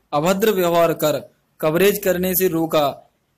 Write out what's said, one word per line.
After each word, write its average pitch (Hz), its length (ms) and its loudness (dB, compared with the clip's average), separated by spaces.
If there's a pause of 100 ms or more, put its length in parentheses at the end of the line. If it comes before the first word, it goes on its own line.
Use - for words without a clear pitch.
(140)
अभद्र 190 380 0
व्यवहार 170 420 2
कर 151 260 -2 (400)
कवरेज 180 440 2
करने 185 320 -2
से 185 120 0
रोका। 160 380 0 (520)